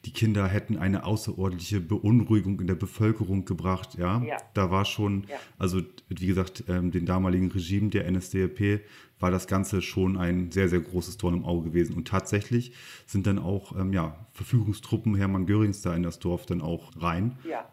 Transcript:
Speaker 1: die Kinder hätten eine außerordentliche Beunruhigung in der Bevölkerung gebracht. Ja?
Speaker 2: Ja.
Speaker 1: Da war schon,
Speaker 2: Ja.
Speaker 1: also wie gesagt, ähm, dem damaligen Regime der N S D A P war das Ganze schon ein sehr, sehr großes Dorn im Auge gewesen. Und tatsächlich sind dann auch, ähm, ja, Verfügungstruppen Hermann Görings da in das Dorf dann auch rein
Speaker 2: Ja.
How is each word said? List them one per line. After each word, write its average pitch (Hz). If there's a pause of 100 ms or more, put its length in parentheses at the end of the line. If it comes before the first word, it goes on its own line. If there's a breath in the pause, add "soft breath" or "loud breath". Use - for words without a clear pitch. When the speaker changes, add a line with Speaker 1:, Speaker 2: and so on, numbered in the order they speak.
Speaker 1:
die -
Kinder 101
hätten 101
eine 95
außerordentliche 95
Beunruhigung 101
in 90
der 90
Bevölkerung 98
gebracht. 90
Ja? 92
Speaker 2:
Ja. 117 (160)
Speaker 1:
Da 95
war 95
schon, 101
Speaker 2:
Ja. - (220 loud breath)
Speaker 1:
also 92 (260)
wie 90
gesagt, 92
ähm, 90
dem 85
damaligen 92
Regime 95
der 95
N 92
S 92
D 95
A 92
P 101 (400 loud breath)
war 90
das 92
Ganze 95
schon 95
ein 90
sehr, 92
sehr 87
großes 85
Dorn 90
im 87
Auge 85
gewesen. 82
Und 82
tatsächlich 107 (340 loud breath)
sind 98
dann 98
auch, 95
ähm, 95
ja, 82
Verfügungstruppen 107
Hermann 98
Görings 101
da 87
in 87
das 85
Dorf 87
dann -
auch 82 (100)
rein 92
Speaker 2:
Ja. 139